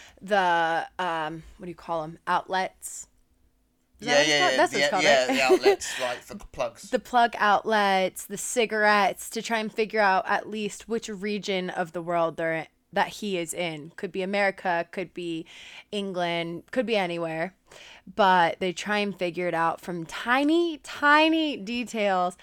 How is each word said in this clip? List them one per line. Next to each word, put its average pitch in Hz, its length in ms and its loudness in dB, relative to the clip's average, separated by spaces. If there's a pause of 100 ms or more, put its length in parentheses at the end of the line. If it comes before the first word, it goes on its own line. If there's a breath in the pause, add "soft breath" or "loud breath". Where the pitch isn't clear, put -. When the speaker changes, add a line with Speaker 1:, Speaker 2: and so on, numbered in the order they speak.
(200 loud breath)
Speaker 1:
the, 170 680 2 (100)
um, 165 460 -4 (140)
what 190 80 -14
do 175 40 -10
you 165 60 -14
call 165 260 -6
'em? 160 240 -12
Outlets? - 800 -4 (960)
Is 415 80 -10
that - 0 -
Speaker 2:
Yeah, - 80 4
Speaker 1:
what 285 80 8
it's 311 40 2
Speaker 2:
yeah, 294 120 4
Speaker 1:
called? - 100 4
Speaker 2:
yeah. 262 60 2
Speaker 1:
That's 320 160 4
what - 0 -
Speaker 2:
The, 233 80 0
Speaker 1:
it's - 100 4
called, 208 140 0
Speaker 2:
yeah, 294 220 8
Speaker 1:
right? 262 100 0
Speaker 2:
the 262 60 2
outlets, - 580 4
like, 123 220 -4
for - 120 -16
Speaker 1:
<laughs> - 180 -18
Speaker 2:
plugs. 123 380 -6
Speaker 1:
The 247 80 0
plug 233 400 2
outlets, 202 880 2
the 202 120 -10
cigarettes, 208 920 2
to 226 120 -6
try 233 160 -4
and 214 140 -6
figure 220 280 -2
out 190 260 4
at 202 220 -2
least 208 400 -8
which 226 200 -4
region 190 640 -4
of 165 220 -6
the 175 100 -6
world 165 360 -2
they're 165 160 -2
in, 156 120 -6 (260)
that 190 160 0
he 196 300 -6
is 170 160 -6
in. 165 420 -8
Could 196 140 -10
be 190 120 -6
America, 196 680 -2
could 185 240 -10
be 170 320 -8 (460 loud breath)
England, 175 800 -4
could 254 140 0
be 220 100 0
anywhere. 170 580 -4 (580 loud breath)
But 185 460 4
they 185 140 -2
try 208 260 -4
and 202 180 -4
figure 180 300 -4
it 170 80 -2
out 165 260 0
from 175 240 -8
tiny, 294 720 0
tiny 302 800 2
details 202 880 -2